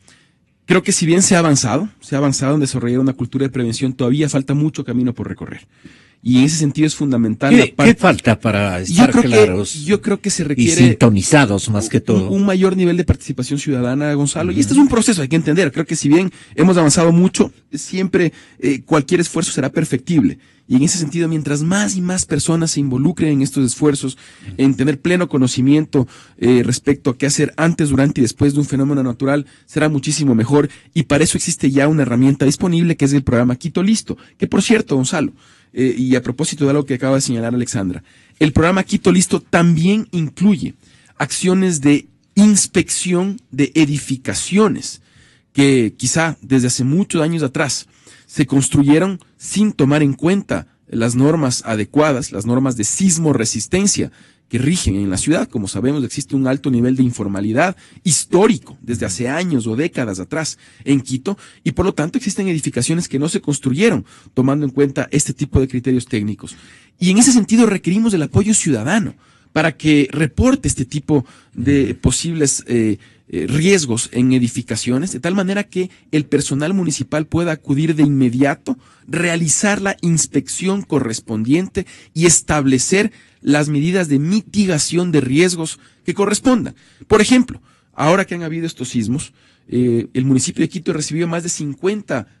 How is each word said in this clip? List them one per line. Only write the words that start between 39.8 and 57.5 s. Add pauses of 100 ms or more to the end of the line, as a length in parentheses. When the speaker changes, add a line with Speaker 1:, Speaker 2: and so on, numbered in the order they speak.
Speaker 1:
incluye (420)
acciones
de (280)
inspección (100)
de
edificaciones (520)
que
quizá
desde
hace
muchos
años
atrás (380)
se
construyeron (160)
sin
tomar
en
cuenta (220)
las
normas
adecuadas,
las
normas
de
sismo
resistencia (360)
que
rigen
en
la
ciudad.
Como
sabemos,
existe
un
alto
nivel
de
informalidad (280)